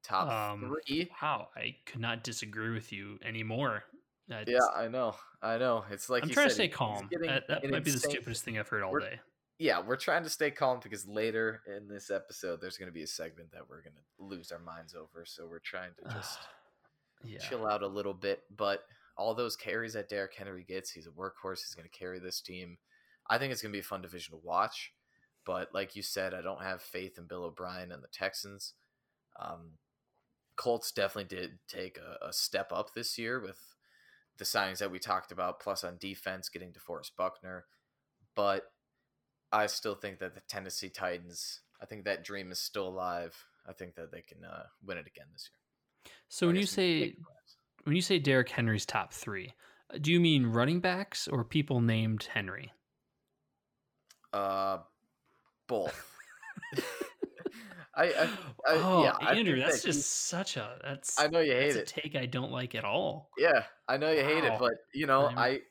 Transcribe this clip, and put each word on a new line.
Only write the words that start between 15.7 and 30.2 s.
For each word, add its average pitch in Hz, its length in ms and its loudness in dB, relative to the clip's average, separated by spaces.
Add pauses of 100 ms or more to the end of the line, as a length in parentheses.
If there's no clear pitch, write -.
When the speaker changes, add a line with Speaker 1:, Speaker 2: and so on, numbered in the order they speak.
Speaker 1:
to - 200 -12
just - 240 -8 (440)
Speaker 2:
<sighs> - 420 -20
Yeah. 107 160 -14
Speaker 1:
chill 113 260 -4
out 107 160 2
a 101 60 -2
little 98 260 -2
bit. 98 300 -2 (100)
But 101 300 0 (320)
all 110 180 0
those 117 220 -2
carries 110 380 -4
that 101 140 -6
Derrick 98 260 -4
Henry 95 280 -12
gets, 92 300 -8
he's 82 160 -16
a - 20 -18
workhorse. 92 540 -8
He's - 100 -12
gonna 85 140 -20
carry 92 320 -10
this 90 200 -6
team. 90 380 -14 (500)
I 113 100 4
think 135 140 0
it's 117 100 -4
gonna 107 100 -6
be 101 80 -2
a - 20 -8
fun 92 200 -6
division 82 300 -12
to 80 140 -18
watch. 90 460 0 (520)
But 90 300 -4
like 98 220 -2
you 101 60 -10
said, 95 320 -2
I 92 80 -8
don't 92 200 -6
have 95 200 -6
faith 92 360 -8
in 87 80 -16
Bill 90 180 -8
O'Brien 90 480 -8
and 73 100 -14
the - 60 -20
Texans. 98 680 -6 (680)
Um, 82 380 -12 (760)